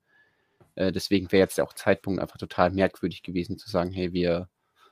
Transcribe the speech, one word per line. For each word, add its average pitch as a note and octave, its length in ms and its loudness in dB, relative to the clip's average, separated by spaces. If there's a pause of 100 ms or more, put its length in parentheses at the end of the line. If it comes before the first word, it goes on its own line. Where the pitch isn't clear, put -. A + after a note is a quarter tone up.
(760)
Äh, F#2 180 0
deswegen F#2+ 380 0
wäre G2 120 8
jetzt - 160 0
der C#2+ 60 2
auch - 80 -18
Zeitpunkt G2 480 0
einfach - 180 -10
total F2+ 320 0
merkwürdig F#2 520 -2
gewesen, F2+ 360 -6
zu - 100 -18
sagen, F2+ 220 0
„Hey, F#2 220 -6
wir, F2 360 -2 (420)